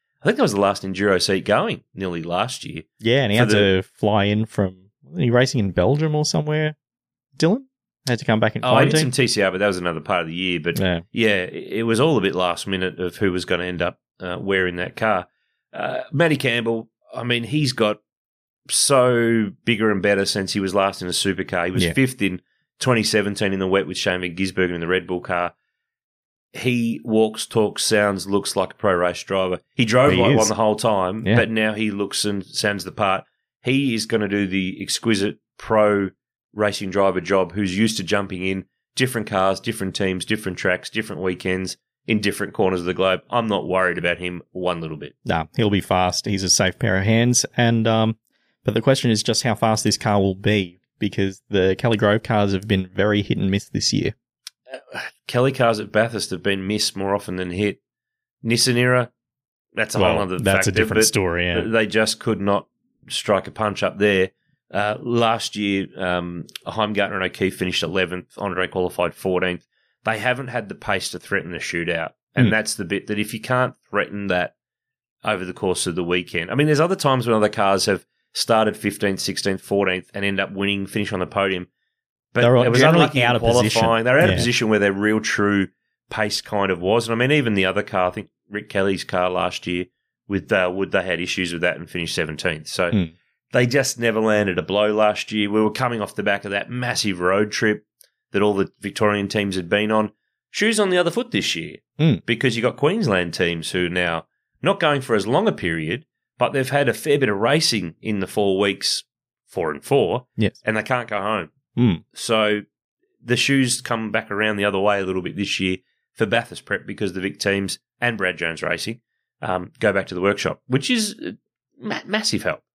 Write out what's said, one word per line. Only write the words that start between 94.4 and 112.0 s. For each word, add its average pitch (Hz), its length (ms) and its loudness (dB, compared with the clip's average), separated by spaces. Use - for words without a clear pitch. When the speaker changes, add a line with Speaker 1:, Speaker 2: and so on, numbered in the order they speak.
Speaker 1:
a 80 60 -2
blow 101 300 2
last 107 380 0
year. 104 200 -2
We 107 100 2
were 107 100 4
coming 120 300 -4
off 98 140 -8
the 101 80 -6
back 101 200 -2
of 104 80 -8
that 98 200 -6
massive 113 480 -4
road 98 320 2
trip - 340 -2
that 101 100 0
all 104 140 2
the 95 160 0
Victorian 104 460 0
teams 101 280 -2
had 87 140 -6
been 107 220 0
on. 107 200 0
Shoes 220 300 0
on 196 100 2
the 180 80 2
other 170 140 2
foot 240 200 -4
this - 240 -2
year 82 220 -10
Speaker 2:
Hmm. 147 160 4
Speaker 1:
because 117 300 0
you 113 80 -4
got - 140 0
Queensland 117 580 0
teams 85 360 -2
who 90 180 0
now 85 360 -2
not 185 160 0
going 147 220 0
for 120 140 -2
as 101 120 0
long 170 200 2
a - 40 0
period, 82 540 -4
but 123 140 0
they've 131 160 -2
had 139 200 0
a 110 40 2
fair 143 260 0
bit 131 100 2
of 101 80 -2
racing 113 640 0
in 107 200 -4
the 90 60 -4
four 98 320 0
weeks, - 440 -2
four 82 260 -4
and 71 120 -10
four, 120 420 0
Speaker 2:
Yes. 107 300 -2
Speaker 1:
and 107 100 0
they 107 80 -2
can't 123 240 -4
go 104 140 -4
home. 98 280 -4
Speaker 2:
Hmm. 120 180 4